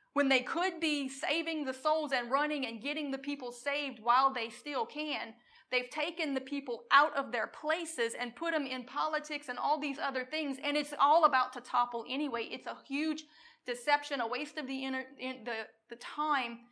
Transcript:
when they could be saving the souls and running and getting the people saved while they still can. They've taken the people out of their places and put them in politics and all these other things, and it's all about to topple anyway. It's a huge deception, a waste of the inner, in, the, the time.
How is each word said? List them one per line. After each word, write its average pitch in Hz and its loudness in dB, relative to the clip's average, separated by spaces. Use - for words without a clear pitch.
when 277 4
they 262 6
could 339 -2
be 294 0
saving 311 -2
the 262 -2
souls 311 2
and 240 0
running 285 2
and 226 -8
getting 285 -4
the 262 -2
people 277 -6
saved 277 -4
while 240 6
they 233 -4
still 269 -4
can. 269 -6
They've 247 0
taken 320 -4
the 262 -2
people 269 -6
out 294 8
of 226 -2
their 226 0
places 302 -2
and 240 -6
put 330 -2
them 294 2
in 254 -6
politics 294 -4
and 247 -6
all 294 2
these 277 -4
other 262 -2
things, 277 -4
and 285 0
it's 294 -2
all 311 8
about 262 6
to 254 -8
topple 240 0
anyway. 247 -2
It's - -10
a 233 -8
huge 302 -2
deception, 285 0
a 233 0
waste 269 -4
of 294 -4
the 269 -4
inner, 262 -2
in, 254 -8
the, 220 -6
the 233 -12
time. 262 0